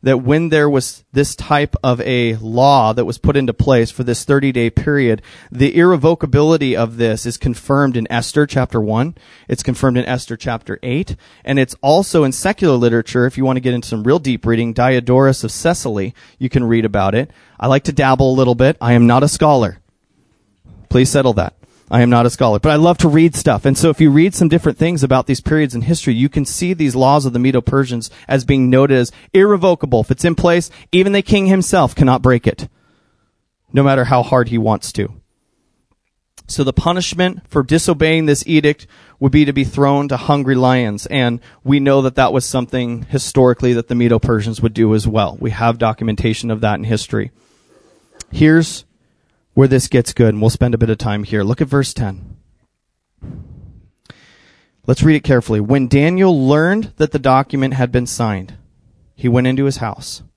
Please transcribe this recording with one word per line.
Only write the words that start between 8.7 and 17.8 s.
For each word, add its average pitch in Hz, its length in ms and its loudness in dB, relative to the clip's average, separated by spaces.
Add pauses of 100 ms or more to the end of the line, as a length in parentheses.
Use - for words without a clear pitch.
one. 110 360 -2 (320)
It's - 160 -6
confirmed 127 340 0
in 123 80 0
Esther 123 320 -8
chapter 113 460 -8
eight. 131 320 -6 (280)
And 135 140 -2
it's 131 240 -2
also 160 420 2
in 135 80 0
secular 170 460 0
literature, 120 480 0
if 131 140 -4
you 131 60 0
want 131 120 0
to 127 40 -6
get 123 120 -2
into 120 140 -6
some 107 160 -6
real 139 160 2
deep 131 260 -6
reading, 117 260 0
Diodorus 127 720 2
of 113 80 -6
Cecily, 113 600 -4 (240)
you 131 100 -6
can 123 160 -2
read 113 220 0
about 98 300 0
it. 135 160 -4 (280)
I - 60 -6
like 139 200 0